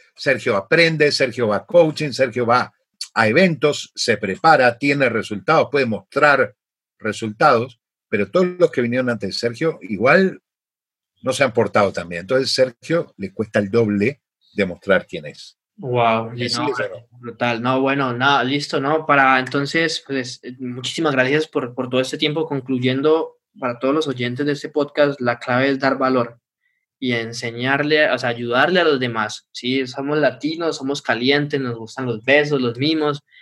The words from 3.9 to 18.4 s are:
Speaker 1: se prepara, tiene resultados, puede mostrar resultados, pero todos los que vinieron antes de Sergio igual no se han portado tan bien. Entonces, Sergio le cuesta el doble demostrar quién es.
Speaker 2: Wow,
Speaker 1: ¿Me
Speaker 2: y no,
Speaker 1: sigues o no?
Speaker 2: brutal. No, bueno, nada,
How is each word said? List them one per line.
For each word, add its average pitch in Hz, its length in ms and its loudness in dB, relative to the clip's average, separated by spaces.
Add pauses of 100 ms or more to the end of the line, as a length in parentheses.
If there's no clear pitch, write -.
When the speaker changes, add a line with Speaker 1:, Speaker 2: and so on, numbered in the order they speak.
Speaker 1:
se - 220 0
prepara, 123 640 4
tiene 143 300 2
resultados, 110 640 0
puede 139 160 2
mostrar 131 680 2 (440)
resultados, 113 840 0 (280)
pero 104 220 -2
todos 185 160 2 (120)
los 175 120 4
que - 100 -4
vinieron 123 300 0
antes 98 200 -4
de - 80 -10
Sergio 135 440 -4
igual 131 580 2 (840)
no 127 100 -2
se 139 120 2
han 123 80 0
portado 104 400 2
tan 85 160 -8
bien. 85 140 -8
Entonces, 127 300 -2
Sergio - 640 -2
le 98 160 -10
cuesta 110 260 -4
el 101 120 -2
doble 107 520 0 (320)
demostrar 92 520 0
quién 78 200 -12
es. - 320 -20 (180)
Speaker 2:
Wow, 117 540 0
Speaker 1:
¿Me 120 160 -6
Speaker 2:
y - 20 -4
no, - 0 -
Speaker 1:
sigues 120 320 -4
o 104 80 -4
no? - 320 -20
Speaker 2:
brutal. 120 420 -4
No, 131 180 0
bueno, 135 320 0
nada, 131 320 2